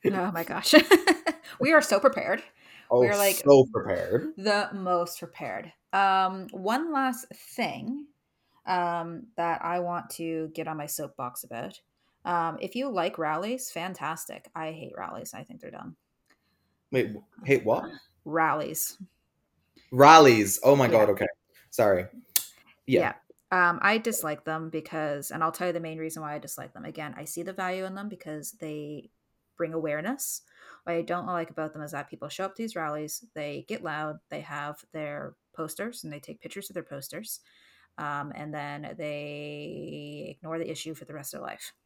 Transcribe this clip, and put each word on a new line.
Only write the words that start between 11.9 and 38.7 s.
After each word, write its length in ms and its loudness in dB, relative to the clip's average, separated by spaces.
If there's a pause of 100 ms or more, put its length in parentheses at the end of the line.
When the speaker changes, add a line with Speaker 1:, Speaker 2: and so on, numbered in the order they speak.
Speaker 1:
Um, 360 0
if 140 -8
you 160 -2
like 280 -2
rallies, 520 -4
fantastic. 840 -10
I 180 -8
hate 240 -14
rallies. 360 -12
I 100 -14
think 180 -20
they're 100 -16
dumb. 260 -16 (960)
Speaker 2:
Wait, 220 2
w-, 100 -16 (220)
hate 200 4
what? 240 0 (360)
Speaker 1:
Rallies. 720 -2 (960)
Speaker 2:
Rallies. 720 10
Oh 120 10
my 120 4
Speaker 1:
Yeah. 0 -
Speaker 2:
God. 220 6
Okay. 180 0 (420)
Sorry. 360 2 (840)
Yeah. 220 4
Speaker 1:
Yeah. 40 -8 (380)
Um, 300 4
I 180 4
dislike 460 -4
them 240 -6
because, 640 -6
and 120 -4
I'll 80 0
tell 160 -4
you 60 -2
the 60 -4
main 200 -10
reason 220 -8
why 140 -10
I 40 -8
dislike 340 -14
them. 120 -18
Again, 300 -12
I 100 -14
see 180 -10
the 100 -10
value 320 -6
in 100 -10
them 140 -10
because 440 -12
they 580 -12 (520)
bring 100 -6
awareness. 680 -6 (420)
What 120 -4
I 80 0
don't 240 -6
like 220 -4
about 240 -8
them 100 -12
is 80 -12
that 180 -10
people 200 -14
show 160 -6
up 100 -8
to 80 -8
these 120 -8
rallies, 480 -6 (100)
they 340 -8
get 160 -8
loud, 360 -6 (100)
they 120 -10
have 500 -10
their 440 -10 (200)
posters, 480 -10
and 80 -12
they 80 -14
take 220 -18
pictures 280 -14
of 40 -18
their 100 -8 (120)
posters, 440 -14 (580)
um, 380 -8
and 180 -12
then 440 -10